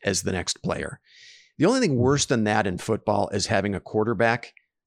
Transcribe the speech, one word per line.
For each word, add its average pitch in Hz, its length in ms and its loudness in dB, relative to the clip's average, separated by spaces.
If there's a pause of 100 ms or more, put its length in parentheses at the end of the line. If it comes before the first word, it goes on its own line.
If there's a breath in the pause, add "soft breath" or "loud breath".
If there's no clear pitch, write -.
as 101 180 0
the 95 100 -4
next - 300 -4
player. - 380 -6 (580 soft breath)
The 147 80 4
only 262 140 4
thing 165 160 2
worse 131 300 2
than 117 180 2
that 107 220 2
in 92 120 -4
football 104 520 -2
is 101 160 -4
having 101 280 0
a 90 60 -4
quarterback 113 720 -2 (340)